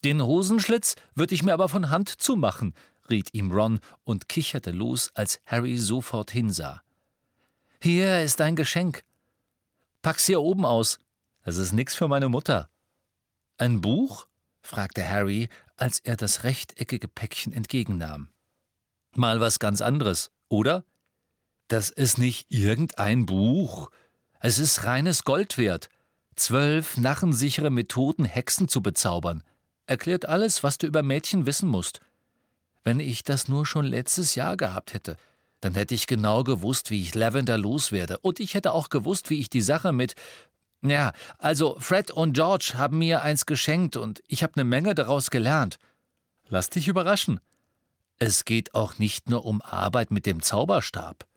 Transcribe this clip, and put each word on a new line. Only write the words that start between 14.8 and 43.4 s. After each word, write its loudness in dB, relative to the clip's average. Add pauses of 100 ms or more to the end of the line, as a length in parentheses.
Harry, -2 (260)
als -2
er -2
das -2
rechteckige -4
Päckchen -8
entgegennahm. -4 (880)
"Mal 4
was 2
ganz 0
anderes, 0 (160)
oder?" 2 (800)
"Das 0
ist 0
nicht 0
irgendein 2
Buch. 0 (480)
Es 2
ist 0
reines 0
Gold 0
wert. 0 (480)
Zwölf 2
narrensichere 2
Methoden, 0
Hexen 0
zu 0
bezaubern." -2 (460)
Erklärt -2
alles, 0
was 0
du -2
über 2
Mädchen 0
wissen 0
musst. -2 (840)
Wenn 2
ich -4
das -2
nur 0
schon -2
letztes -2
Jahr -2
gehabt -6
hätte, -8 (420)
dann -2
hätte 0
ich -4
genau 2
gewusst, -2
wie -2
ich -6
Lavender 0
loswerde. -2
Und -4
ich -8
hätte 0
auch -2
gewusst, -2
wie 0
ich -6
die 0
Sache 2
mit, 0 (680)
ja, 2 (260)
also 2
Fred 0
und 0
George 2
haben 0
mir 2
eins -2